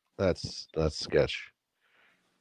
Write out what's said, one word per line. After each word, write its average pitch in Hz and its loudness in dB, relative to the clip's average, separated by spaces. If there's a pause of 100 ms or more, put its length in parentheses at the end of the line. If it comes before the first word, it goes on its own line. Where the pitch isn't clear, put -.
(180)
that's, - -2
that's 78 0
sketch. - 0 (920)